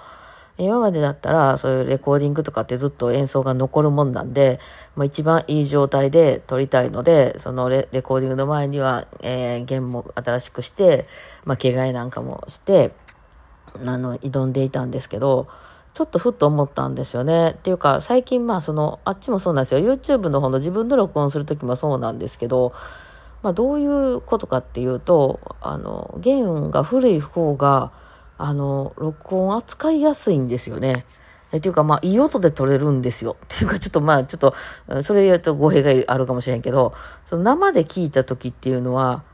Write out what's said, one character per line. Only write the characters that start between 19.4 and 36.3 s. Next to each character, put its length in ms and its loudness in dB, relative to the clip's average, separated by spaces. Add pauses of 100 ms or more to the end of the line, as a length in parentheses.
う 20 2
な 80 2
ん 20 2
で 20 -4
す 100 0
よ。 60 4
YouTube 480 0
の 120 0
方 80 0
の 80 0
自 140 -4
分 160 -2
の 100 2
録 220 2
音 100 2
す 80 -4
る 80 -4
時 180 -6
も 120 -2
そ 200 -2
う 40 -2
な 120 -4
ん 60 -8
で 100 -8
す 120 -10
け 80 -4
ど、 260 0 (720)
ま 60 -2
あ、 40 0
ど 200 0
う 60 -2
い 80 0
う 340 0
こ 160 -2
と 80 -8
か 120 -2
っ 60 -4
て 180 -10
い 40 -2
う 140 -2
と、 400 2 (220)
あ 140 -8
の、 440 -10
弦 500 0
が 140 2
古 260 2
い 100 2
方 360 -2
が、 360 2 (460)
あ 160 -4
の、 440 -4
録 380 -6
音 200 0
扱 340 -4
い 100 2
や 140 2
す 180 -2
い 60 2
ん 100 0
で 120 -4
す 100 -10
よ 80 -8
ね。 280 -2 (460)
え、 60 -2
っ 20 -6
て 80 -4
い 40 0
う 20 0
か、 100 4
ま 120 4
あ、 80 2
い 100 0
い 60 4
音 200 2
で 120 4
撮 160 -2
れ 100 4
る 140 0
ん 100 2
で 80 -2
す 160 -6
よ。 180 -6
っ 40 -20
て 160 -4
い 20 0
う 20 0
か、 120 -2
ち 80 -6
ょ 20 -10
っ 20 -14
と、 80 2
ま 180 4
あ、 80 2
ち 100 -14
ょ 20 -12
っ 0 -
と、 160 4 (360)
う 100 -4
ん、 40 -4
そ 120 0
れ 80 6
言 100 6
う 60 6
と 160 0
語 160 4
弊 100 6
が 320 4
あ 60 2
る 80 0
か 80 -2